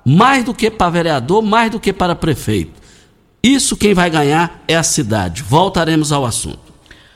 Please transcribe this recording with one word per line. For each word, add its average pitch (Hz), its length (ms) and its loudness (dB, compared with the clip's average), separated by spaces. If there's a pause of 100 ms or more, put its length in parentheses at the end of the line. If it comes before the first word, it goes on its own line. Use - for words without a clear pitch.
mais 233 400 4
do 233 80 -4
que 214 160 -2
para 185 220 -2
vereador, 165 500 0
mais 220 300 0
do 220 80 -8
que 196 120 -4
para 180 220 -2
prefeito. 110 640 -4 (640)
Isso 262 340 2
quem 202 200 2
vai 180 160 2
ganhar 156 560 0
é 160 80 0
a 165 80 0
cidade. 101 580 -4
Voltaremos 160 720 0
ao 143 140 -2
assunto. - 340 -8 (560)